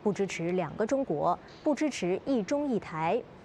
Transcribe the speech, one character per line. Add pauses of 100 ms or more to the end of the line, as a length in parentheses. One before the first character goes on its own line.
不
支
持
两
个
中
国， (240)
不
支
持
一
中
一
台。 (220)